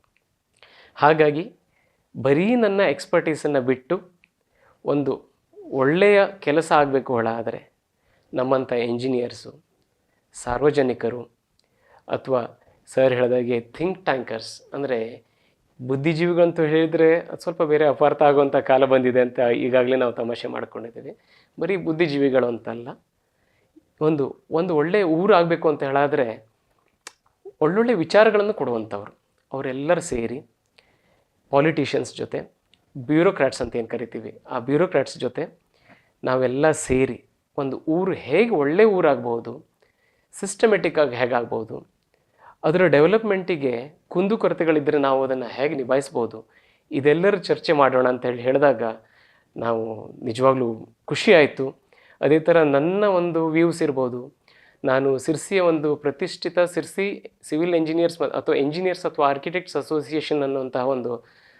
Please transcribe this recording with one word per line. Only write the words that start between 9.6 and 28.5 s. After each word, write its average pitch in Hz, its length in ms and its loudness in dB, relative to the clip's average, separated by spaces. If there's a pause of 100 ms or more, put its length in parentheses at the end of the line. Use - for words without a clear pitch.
ಸಾರ್ವಜನಿಕರು, 123 880 0 (840)
ಅಥವಾ 123 540 -4 (240)
ಸರ್ 131 280 2
ಹೇಳ್ದಾಗೆ 123 460 0
ಥಿಂಕ್ 175 460 -8
ಟ್ಯಾಂಕರ್ಸ್, 117 560 -6 (120)
ಅಂದ್ರೆ 127 500 -6 (580)
ಬುದ್ಧಿಜೀವಿಗಳಂತೂ 165 840 0
ಹೇಳಿದ್ರೆ 160 560 4
ಅದು - 180 -12
ಸ್ವಲ್ಪ 170 260 -4
ಬೇರೆ 151 240 4
ಅಪಾರ್ಥ 147 340 2
ಆಗುವಂಥ 143 340 6
ಕಾಲ 135 300 4
ಬಂದಿದೆ 127 360 4
ಅಂತ 123 180 -2
ಈಗಾಗಲೇ 123 560 2
ನಾವು 123 180 0
ತಮಾಷೆ 117 340 -6
ಮಾಡ್ಕೊಂಡಿದ್ದೀವಿ. 117 720 -12 (420)
ಬರೀ 175 180 -2
ಬುದ್ಧಿಜೀವಿಗಳು 143 680 0
ಅಂತಲ್ಲ, 117 560 -10 (1000)
ಒಂದು, 151 340 0 (160)
ಒಂದು 170 240 0
ಒಳ್ಳೆ 175 280 2
ಊರು 175 300 2
ಆಗ್ಬೇಕು 170 360 2
ಅಂತ 147 140 -2
ಹೇಳಾದ್ರೆ 135 640 0 (1120)
ಒಳ್ಳೊಳ್ಳೆ 214 320 2
ವಿಚಾರಗಳನ್ನು 208 600 4